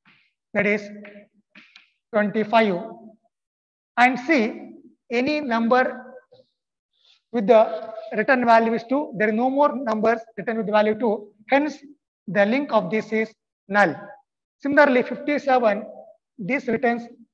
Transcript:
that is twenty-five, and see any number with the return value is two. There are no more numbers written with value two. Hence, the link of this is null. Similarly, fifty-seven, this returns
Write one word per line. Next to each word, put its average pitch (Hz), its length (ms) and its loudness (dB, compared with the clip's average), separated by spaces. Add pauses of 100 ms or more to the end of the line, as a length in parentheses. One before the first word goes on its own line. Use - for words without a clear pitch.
(540)
that 202 100 0
is 208 240 -2 (1300)
twenty-five, 208 680 0 (1160)
and 247 240 4
see 262 500 0 (400)
any 277 300 -2
number 233 680 0 (1200)
with 226 140 -2
the 226 460 4 (240)
return 247 280 2
value 226 300 4
is 226 100 -4
two. 277 320 -4
There 214 120 0
are 220 40 0
no 240 180 0
more 277 240 0
numbers 226 460 -2 (160)
written 220 220 -6
with 202 120 -6
value 214 280 2
two. 220 300 -2 (200)
Hence, 285 300 0 (480)
the 202 200 2
link 277 260 -2
of 190 180 0
this 214 220 -4
is 220 200 -2 (360)
null. 196 260 2 (680)
Similarly, 277 420 4
fifty-seven, 247 840 0 (540)
this 240 300 -6
returns 233 360 -2 (300)